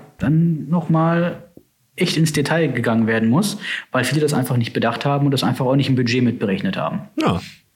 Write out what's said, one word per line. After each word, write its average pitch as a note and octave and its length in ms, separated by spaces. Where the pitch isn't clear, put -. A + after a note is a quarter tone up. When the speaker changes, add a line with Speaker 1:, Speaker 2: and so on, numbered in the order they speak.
Speaker 1:
dann D#3 520
nochmal E3+ 760
echt E3 220
ins D#3 160
Detail D#3 380
gegangen A#2 340
werden A2+ 240
muss, A#2 280
weil B2+ 120
viele D3+ 180
das D3 120
einfach B2+ 240
nicht A#2 160
bedacht - 320
haben C#3+ 200
und C#3 60
das C3 120
einfach - 220
auch C3 100
nicht C#3 140
im C3 60
Budget B2 280
mitberechnet G2 540
haben. - 240
Speaker 2:
Ja. F#2 180